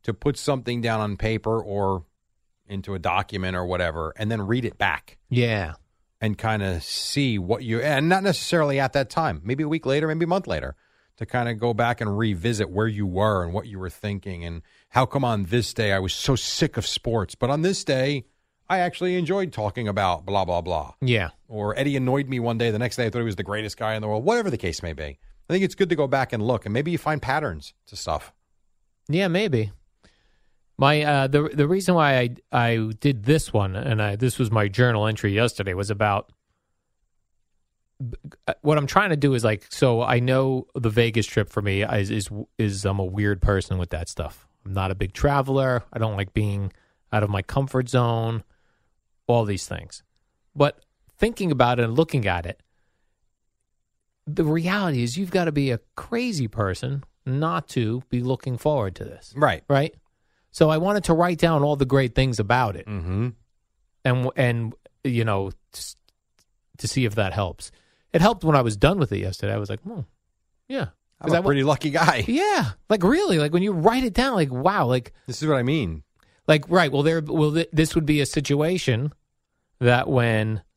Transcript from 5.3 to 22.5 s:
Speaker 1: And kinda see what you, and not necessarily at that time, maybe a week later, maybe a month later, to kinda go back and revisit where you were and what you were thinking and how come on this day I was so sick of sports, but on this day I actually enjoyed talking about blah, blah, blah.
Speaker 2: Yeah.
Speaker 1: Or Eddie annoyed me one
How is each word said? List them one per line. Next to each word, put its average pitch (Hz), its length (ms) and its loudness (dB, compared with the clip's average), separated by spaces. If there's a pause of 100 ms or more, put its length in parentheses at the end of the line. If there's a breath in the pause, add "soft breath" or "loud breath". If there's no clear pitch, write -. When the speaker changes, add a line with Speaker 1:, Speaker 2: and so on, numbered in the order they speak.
Speaker 1:
And 107 160 -2
kinda 98 440 -2
see - 580 -4
what 87 240 -2
you, 117 180 -2
and 147 280 0
not 185 160 4
necessarily 151 560 0
at 131 140 0
that 139 140 0
time, 120 360 -2
maybe 131 180 -4
a 151 60 -2
week 156 180 -4
later, 147 220 0
maybe 160 160 -2
a 165 40 -2
month 185 200 -2
later, 76 260 -6 (420)
to 113 100 -8
kinda 120 280 -2
go 117 180 0
back 117 280 0
and 104 180 -2
revisit 104 520 0
where 107 180 0
you 104 180 -2
were 95 380 2
and 85 100 -4
what 101 140 -6
you 101 100 -12
were 92 120 -8
thinking 95 540 -8
and 85 180 -10 (280 soft breath)
how 131 160 4
come 139 180 -2
on 110 200 0
this 113 280 0
day 107 200 0
I 98 80 2
was 95 120 -2
so - 220 0
sick - 420 -2
of 107 100 -4
sports, 113 500 -4
but 123 140 0
on 151 120 0
this 185 220 -2
day 135 400 -2 (440)
I 185 120 0
actually 180 360 -2
enjoyed 180 360 -2
talking 107 360 -4
about 95 380 0
blah, 98 180 0
blah, 87 160 0
blah. 82 400 -6
Speaker 2:
Yeah. 117 300 0 (160)
Speaker 1:
Or 107 320 -6
Eddie 139 180 0
annoyed 131 320 0
me 131 120 -4
one 117 180 -2